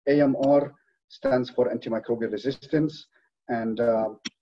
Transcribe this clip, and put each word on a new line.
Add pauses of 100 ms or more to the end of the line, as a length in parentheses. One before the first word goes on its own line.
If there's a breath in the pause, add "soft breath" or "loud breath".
A
M (120)
R (380)
stands
for
antimicrobial
resistance, (420)
and,
uh, (340)